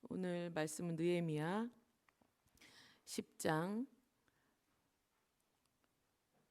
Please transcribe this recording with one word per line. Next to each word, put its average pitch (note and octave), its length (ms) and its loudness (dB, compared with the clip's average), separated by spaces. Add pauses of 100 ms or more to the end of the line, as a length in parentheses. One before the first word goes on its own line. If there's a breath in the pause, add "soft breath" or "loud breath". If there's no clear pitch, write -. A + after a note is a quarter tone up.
(160)
오늘 F3 360 -2
말씀은 E3 440 -2
느헤미야 E3+ 720 2 (1400 loud breath)
십 - 360 -8
장 F#3 480 2 (2750 soft breath)